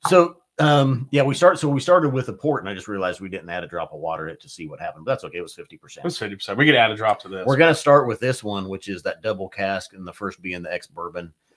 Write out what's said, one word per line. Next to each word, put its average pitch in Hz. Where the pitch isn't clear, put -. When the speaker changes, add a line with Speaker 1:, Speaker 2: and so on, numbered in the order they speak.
Speaker 1:
So, 175
um, 139
yeah, 143
we 135
start. 175
So 156
we 139
started 170
with 127
the 120
port, 143
and 98
I 101
just 92
realized 92
we 95
didn't 90
add 90
a 78
drop 80
of 78
water 80
in 82
it -
to -
see 80
what 73
happened. 80
But 131
that's -
okay. 82
It 90
was 82
fifty 82
percent. -
Speaker 2:
It 175
was 175
fifty 101
percent. 101
We 147
could 147
add 113
a 107
drop 107
to 98
this. 92
Speaker 1:
We're 135
gonna 160
start 143
with 110
this 127
one, 101
which 95
is 92
that 90
double 98
cask, 98
and 95
the 90
first 95
being 90
the 85
ex-bourbon. 87